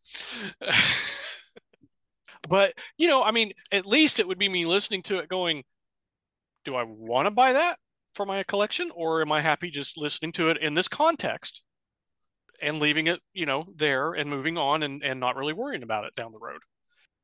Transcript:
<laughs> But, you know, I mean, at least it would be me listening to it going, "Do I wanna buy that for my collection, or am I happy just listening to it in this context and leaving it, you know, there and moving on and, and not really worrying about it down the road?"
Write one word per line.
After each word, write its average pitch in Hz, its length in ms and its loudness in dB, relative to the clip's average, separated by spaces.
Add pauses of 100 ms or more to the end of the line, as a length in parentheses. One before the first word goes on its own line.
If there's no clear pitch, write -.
(600)
<laughs> - 140 -2 (1700)
But, 190 260 4 (240)
you 339 100 4
know, 269 140 6
I 208 80 2
mean, 220 220 2 (200)
at 196 140 0
least 277 320 4
it 175 100 2
would 185 100 -4
be 202 100 2
me 180 180 -2
listening 190 380 0
to 190 140 -2
it 151 100 -6
going, 170 360 -2 (1000)
"Do 139 100 -6
I 123 80 0
wanna 113 480 -2
buy 254 240 6
that 330 240 2 (360)
for 202 120 -4
my 196 160 -2
collection, 214 520 -2
or 160 280 0
am 151 100 0
I 151 80 2
happy 160 300 0
just 143 260 -8
listening 156 360 -4
to 165 180 2
it 160 80 0
in 151 160 -2
this 180 140 2
context - 720 0 (1000)
and 151 200 -2
leaving 151 260 2
it, 170 140 0 (120)
you 175 140 -6
know, 143 280 -2
there 147 380 0
and 147 160 -4
moving 147 300 -4
on 151 240 0
and, 139 200 -6
and 131 180 -4
not 123 160 0
really 147 180 -4
worrying 220 280 -8
about 110 220 -4
it - 100 -12
down 117 180 -10
the 110 60 -20
road?" 113 220 -12 (640)